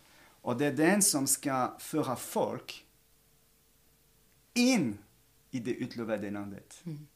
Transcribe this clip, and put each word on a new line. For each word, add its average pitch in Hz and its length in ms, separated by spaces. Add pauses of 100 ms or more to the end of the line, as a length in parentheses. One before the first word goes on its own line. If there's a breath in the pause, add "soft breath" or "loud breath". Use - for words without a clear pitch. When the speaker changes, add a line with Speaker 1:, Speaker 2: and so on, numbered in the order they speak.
(420 soft breath)
Speaker 1:
Och 120 140
det 143 100
är 143 60
den 170 300
som 135 240
ska 131 520
föra 135 380
folk - 680 (1700)
in 226 440 (520)
i 131 100
det 117 140
utlovade 110 560
landet, 101 560
Speaker 2:
Mm. 151 300